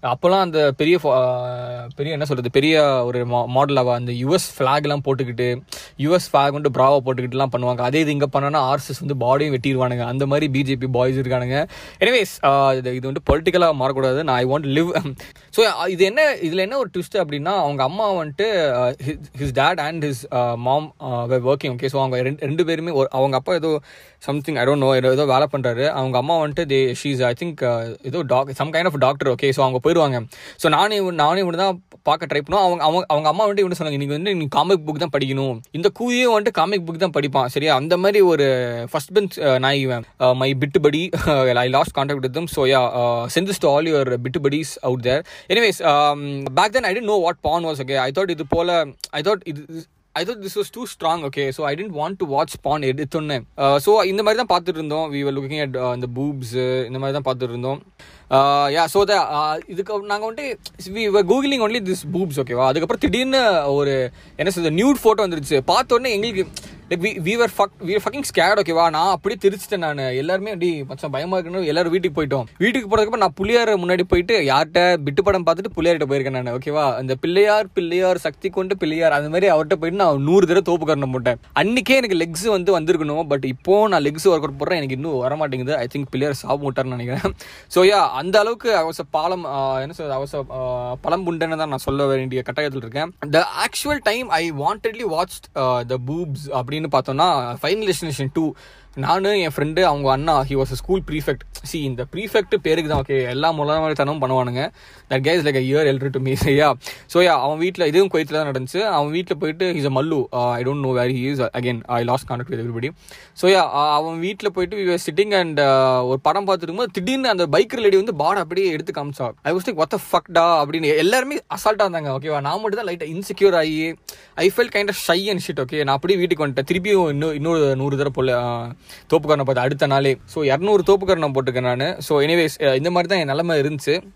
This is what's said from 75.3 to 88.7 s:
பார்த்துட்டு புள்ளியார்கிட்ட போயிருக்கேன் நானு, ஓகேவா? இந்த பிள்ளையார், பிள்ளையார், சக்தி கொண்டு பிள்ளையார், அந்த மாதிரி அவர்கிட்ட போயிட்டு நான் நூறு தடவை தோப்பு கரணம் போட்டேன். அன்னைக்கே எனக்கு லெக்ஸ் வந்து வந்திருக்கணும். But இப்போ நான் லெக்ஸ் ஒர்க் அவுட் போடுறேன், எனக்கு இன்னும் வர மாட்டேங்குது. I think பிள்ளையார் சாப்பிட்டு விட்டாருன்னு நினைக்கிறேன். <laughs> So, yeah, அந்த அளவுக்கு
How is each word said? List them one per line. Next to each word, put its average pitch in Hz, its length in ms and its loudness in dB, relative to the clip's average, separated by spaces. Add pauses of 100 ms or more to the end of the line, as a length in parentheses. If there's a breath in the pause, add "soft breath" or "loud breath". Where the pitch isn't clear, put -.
பார்த்துட்டு 165 300 0
புள்ளியார்கிட்ட 160 340 2
போயிருக்கேன் 135 200 0
நானு, 123 280 -4
ஓகேவா? 139 440 -2
இந்த 131 140 -2
பிள்ளையார், 202 580 2
பிள்ளையார், 180 440 2
சக்தி 175 320 -6
கொண்டு 190 280 -4
பிள்ளையார், 160 340 2
அந்த 147 180 0
மாதிரி 180 220 4
அவர்கிட்ட 156 240 2
போயிட்டு 170 280 -2
நான் 147 180 4
நூறு 170 200 6
தடவை 165 200 4
தோப்பு 170 240 0
கரணம் 143 260 0
போட்டேன். 123 280 0 (160 soft breath)
அன்னைக்கே 226 400 2
எனக்கு 226 220 2
லெக்ஸ் 165 280 -4
வந்து 185 340 2
வந்திருக்கணும். 156 500 0
But 139 160 0
இப்போ 185 420 2
நான் 175 160 2
லெக்ஸ் 151 240 0
ஒர்க் 156 180 4
அவுட் 139 140 -6
போடுறேன், 180 160 -2
எனக்கு 135 200 -4
இன்னும் 143 220 -4
வர 131 180 -2
மாட்டேங்குது. 139 420 -2
I 120 160 -4
think 143 160 -6
பிள்ளையார் 135 280 -2
சாப்பிட்டு 143 340 -4
விட்டாருன்னு 131 240 -4
நினைக்கிறேன். 127 420 -4
<laughs> - 60 -20 (240 loud breath)
So, 180 160 4
yeah, 190 260 6
அந்த 180 300 2
அளவுக்கு 226 360 0